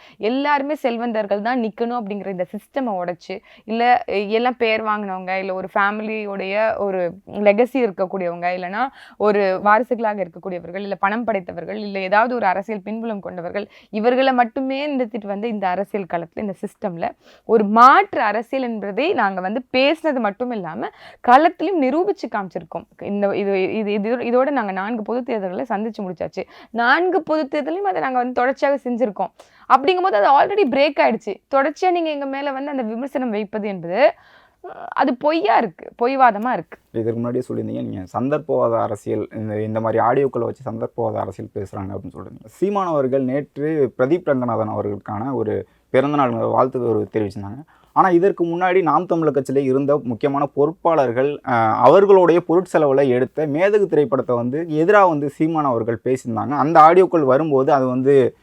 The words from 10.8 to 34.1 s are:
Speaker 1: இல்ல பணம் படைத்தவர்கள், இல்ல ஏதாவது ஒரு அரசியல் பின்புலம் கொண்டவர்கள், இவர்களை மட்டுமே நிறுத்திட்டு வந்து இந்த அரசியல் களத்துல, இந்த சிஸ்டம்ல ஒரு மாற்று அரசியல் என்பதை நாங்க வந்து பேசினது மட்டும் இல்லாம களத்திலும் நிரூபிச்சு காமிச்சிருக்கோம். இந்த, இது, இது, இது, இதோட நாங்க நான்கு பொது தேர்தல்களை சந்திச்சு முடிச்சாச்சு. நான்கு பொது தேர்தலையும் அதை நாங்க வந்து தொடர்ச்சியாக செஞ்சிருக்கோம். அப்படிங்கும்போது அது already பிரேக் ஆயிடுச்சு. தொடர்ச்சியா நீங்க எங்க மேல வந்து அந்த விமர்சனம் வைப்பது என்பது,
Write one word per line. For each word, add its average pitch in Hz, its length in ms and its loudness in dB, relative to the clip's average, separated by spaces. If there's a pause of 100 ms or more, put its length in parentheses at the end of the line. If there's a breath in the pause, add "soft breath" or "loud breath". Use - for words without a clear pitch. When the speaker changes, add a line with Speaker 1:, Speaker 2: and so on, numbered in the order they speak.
Speaker 1:
இல்ல 202 140 -8
பணம் 202 300 -2
படைத்தவர்கள், 185 520 -6
இல்ல 208 220 -8
ஏதாவது 208 360 2
ஒரு 226 120 -2
அரசியல் 196 360 -2
பின்புலம் 220 380 -8
கொண்டவர்கள், 180 480 -10 (220 soft breath)
இவர்களை 247 420 2
மட்டுமே 269 640 -2
நிறுத்திட்டு 226 300 -6
வந்து 202 220 -6
இந்த 208 200 -4
அரசியல் 190 440 -4
களத்துல, 170 280 -8
இந்த 202 140 -6 (120)
சிஸ்டம்ல 175 420 -8 (360 soft breath)
ஒரு 214 200 2
மாற்று 269 560 6
அரசியல் 233 440 -2
என்பதை 220 480 -4
நாங்க 196 280 -2
வந்து 208 220 -4 (140)
பேசினது 285 420 2
மட்டும் 233 320 -4
இல்லாம 185 360 -8 (420 loud breath)
களத்திலும் 320 540 4
நிரூபிச்சு 311 480 0
காமிச்சிருக்கோம். 180 720 -10
இந்த, 202 340 0
இது, 196 380 0
இது, 208 180 -2
இது, 214 240 -2
இதோட 247 340 0
நாங்க 220 220 -2
நான்கு 208 300 -4
பொது 233 200 -4
தேர்தல்களை 214 460 -6
சந்திச்சு 214 340 -6
முடிச்சாச்சு. 175 400 -8 (280 loud breath)
நான்கு 311 520 0
பொது 311 280 -2
தேர்தலையும் 320 380 -4
அதை 370 120 -2
நாங்க 262 180 -2
வந்து 247 140 -2
தொடர்ச்சியாக 269 520 0
செஞ்சிருக்கோம். 220 460 -4 (380 soft breath)
அப்படிங்கும்போது 359 540 4
அது 339 80 6
already 302 440 4
பிரேக் 285 260 2
ஆயிடுச்சு. 226 340 0 (200)
தொடர்ச்சியா 302 360 2
நீங்க 339 200 0
எங்க 285 140 -6
மேல 277 280 -6
வந்து 269 180 -8
அந்த 269 120 -4
விமர்சனம் 247 480 -6
வைப்பது 214 380 -4
என்பது, 190 440 2 (560 soft breath)